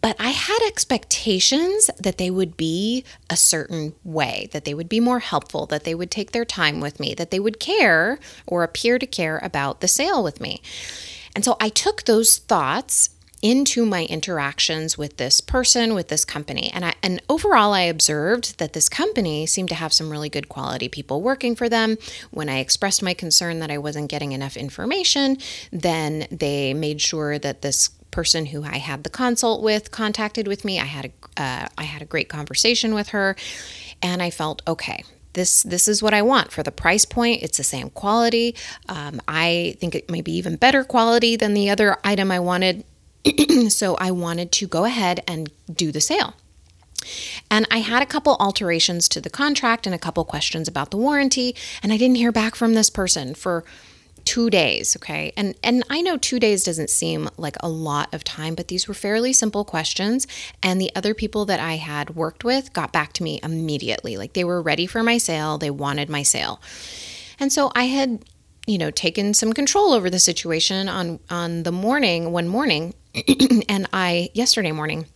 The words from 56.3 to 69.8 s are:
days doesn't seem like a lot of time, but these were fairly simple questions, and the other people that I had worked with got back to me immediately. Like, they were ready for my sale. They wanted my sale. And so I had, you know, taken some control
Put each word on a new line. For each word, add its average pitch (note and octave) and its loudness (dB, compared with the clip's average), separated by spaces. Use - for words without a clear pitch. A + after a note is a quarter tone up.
days G#3+ 4
doesn't D#3+ -2
seem D#3+ -2
like D#3 -6
a E3+ -6
lot D3+ -4
of D#3 -8
time, D#3+ -6
but F3 -8
these F3+ -4
were G#3 -8
fairly A3 0
simple G#3 2
questions, G3 -2
and F#3 0
the F#3+ 0
other G#3 0
people G#3+ -2
that G3 0
I D#3+ -2
had D3+ -6
worked D#3+ -6
with C4 -2
got D#3+ -4
back D#3 -2
to F#3 -4
me D#3 -4
immediately. D3+ -4
Like, G2 -10
they F3+ 0
were F3 0
ready D#3+ 0
for A3+ -2
my A#3 4
sale. D#3 0
They C#3+ -2
wanted D3 -2
my D3 -2
sale. - 0
And C#4 0
so C#4 2
I B3 2
had, C4 0
you G#3 0
know, D#3 -2
taken G3+ 0
some A3 2
control D#4+ 4